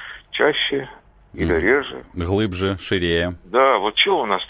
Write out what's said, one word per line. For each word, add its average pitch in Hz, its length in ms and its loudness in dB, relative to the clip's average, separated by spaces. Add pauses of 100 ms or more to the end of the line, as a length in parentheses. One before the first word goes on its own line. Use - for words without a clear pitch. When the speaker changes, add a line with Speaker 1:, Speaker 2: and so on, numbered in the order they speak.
(300)
Speaker 1:
Чаще 139 600 0 (420)
или 87 220 0
Speaker 2:
Мгм. 80 80 2
Speaker 1:
реже? 101 500 0
Speaker 2:
Глубже, 95 640 0
ширее. 87 680 0
Speaker 1:
Да, 123 340 4
вот 101 160 -2
чё - 240 2
у 123 80 -2
нас 95 240 -2